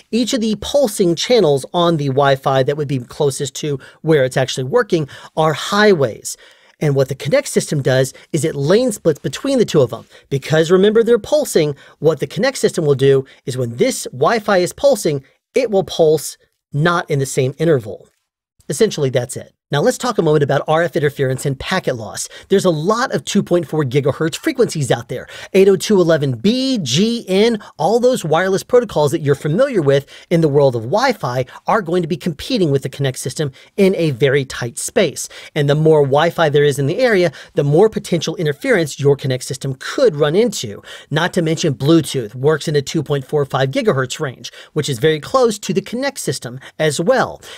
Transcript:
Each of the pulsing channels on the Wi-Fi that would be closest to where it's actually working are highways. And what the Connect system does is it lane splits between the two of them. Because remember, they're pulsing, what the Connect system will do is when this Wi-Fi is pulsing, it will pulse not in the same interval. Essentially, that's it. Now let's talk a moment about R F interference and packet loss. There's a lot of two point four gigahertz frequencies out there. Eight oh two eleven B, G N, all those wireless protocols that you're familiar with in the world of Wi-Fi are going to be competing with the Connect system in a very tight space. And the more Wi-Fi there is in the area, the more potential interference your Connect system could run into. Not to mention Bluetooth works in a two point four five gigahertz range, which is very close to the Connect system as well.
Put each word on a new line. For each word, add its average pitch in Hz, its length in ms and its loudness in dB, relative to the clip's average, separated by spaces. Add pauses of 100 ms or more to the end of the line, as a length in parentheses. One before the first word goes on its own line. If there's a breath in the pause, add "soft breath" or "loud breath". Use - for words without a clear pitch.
(100)
Each 226 220 -2
of 254 80 -2
the 214 220 -2
pulsing 208 520 0
channels 160 600 2
on 170 240 2
the 143 100 -2
Wi-Fi 135 540 2
that 143 160 -2
would 139 100 -4
be 131 120 -2
closest 139 560 -4
to 143 220 -6 (220 loud breath)
where 151 240 2
it's 131 140 -2
actually 131 260 -2
working 170 460 -2 (260 loud breath)
are 156 160 2
highways. 185 880 0 (420 soft breath)
And 147 160 0
what 139 120 2
the 139 60 -4
Connect 262 320 -2
system 139 360 -2
does 131 300 2 (200 loud breath)
is 156 120 -2
it 156 120 -2
lane 202 340 2
splits 160 300 -2
between 269 380 -2
the 208 60 4
two - 160 0
of 113 100 2
them. 110 160 -12 (220 loud breath)
Because 156 440 0
remember, 208 320 4
they're 233 160 2
pulsing, 185 560 0 (240 loud breath)
what 156 180 2
the 151 80 -6
Connect 180 320 -2
system 175 260 -2
will 143 120 2
do 135 280 4 (220 loud breath)
is 123 100 -6
when 120 200 -6
this 226 360 -2
Wi-Fi 196 460 0
is 175 140 0
pulsing, 196 520 0 (300 soft breath)
it 240 160 0
will 190 140 2
pulse 156 520 0 (360)
not 175 360 0
in 143 120 0
the 131 60 -2
same 135 320 -2
interval. 131 500 -2 (600)
Essentially, 151 400 0
that's 123 280 -4
it. - 180 -18 (160)
Now 143 100 0
let's 247 180 0
talk 247 200 -6
a - 40 2
moment 151 220 4
about 139 240 0
R 160 140 2
F 170 120 -4
interference 139 520 -2
and 139 120 -4
packet 156 380 -4
loss. 101 320 -10 (200 loud breath)
There's 196 180 2
a 185 40 2
lot 208 420 -2
of 202 120 -4
two - 180 0
point 175 240 0
four 156 160 -2
gigahertz 143 540 -2
frequencies 165 560 -2
out 120 160 -6
there. 120 180 -10 (260 loud breath)
Eight 196 160 6
oh 196 60 6
two 190 260 2
eleven 151 360 2
B, 254 440 0
G 196 460 -2
N, 214 320 2 (180 loud breath)
all 190 220 2
those 247 260 2
wireless 180 380 0
protocols 202 480 2
that 160 120 -2
you're 139 120 2
familiar 208 480 0
with 139 240 2 (240 loud breath)
in 165 120 4
the 156 60 4
world 139 280 2
of 110 60 -6
Wi-Fi 139 640 -2 (200 loud breath)
are 208 160 0
going 175 200 -2
to 156 60 -4
be 175 80 -4
competing 175 540 -2
with 139 120 0
the 135 60 -6
Connect 131 300 -6
system 143 320 -6 (260 loud breath)
in 190 200 2
a 160 140 0
very 135 340 2
tight - 340 -10
space. - 500 -2 (280 loud breath)
And 143 120 0
the 143 60 4
more 156 280 4
Wi-Fi 151 480 2
there 147 120 4
is 143 160 2
in 135 80 0
the 180 120 -2
area, 202 340 2 (220 loud breath)
the 156 100 0
more 160 240 4
potential 175 480 -4
interference 165 640 -2
your 139 160 4
Connect 131 260 -4
system 139 380 -8
could 240 340 0
run 147 220 0
into. 208 460 -2 (280 loud breath)
Not 160 220 -2
to 175 100 0
mention 156 320 -2
Bluetooth 139 640 0
works 147 320 0
in 147 80 0
a 143 60 0
two 160 200 -4
point 143 220 -2
four 147 200 -2
five 135 260 0
gigahertz 143 500 -2
range, 120 320 -10 (220 loud breath)
which 151 160 -2
is 113 100 -4
very 156 180 2
close 233 400 0
to - 140 -6
the - 100 -2
Connect 269 360 -6
system 131 420 -8 (180 loud breath)
as 156 220 0
well. 170 420 0 (160 loud breath)